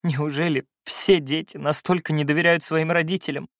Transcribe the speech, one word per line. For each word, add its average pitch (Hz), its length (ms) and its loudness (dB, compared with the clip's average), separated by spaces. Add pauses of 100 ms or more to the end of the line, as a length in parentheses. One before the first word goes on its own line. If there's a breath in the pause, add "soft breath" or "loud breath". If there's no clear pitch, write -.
Неужели 151 640 0 (180)
все - 360 2
дети 147 380 -6
настолько 156 540 -2
не 151 120 0
доверяют 165 400 2
своим 160 260 0
родителям? 165 580 -2 (120)